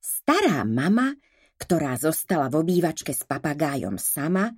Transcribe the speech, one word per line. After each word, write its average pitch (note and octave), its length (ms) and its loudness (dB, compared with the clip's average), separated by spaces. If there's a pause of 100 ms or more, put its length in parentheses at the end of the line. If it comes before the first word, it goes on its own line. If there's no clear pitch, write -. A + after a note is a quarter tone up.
Stará C#4+ 640 2
mama, F#3+ 480 2 (400)
ktorá D#3 480 -2
zostala D#3 480 0
v D3+ 160 2
obývačke E3+ 480 0
s - 160 -6
papagájom C#3 720 -4
sama, F#3 560 -2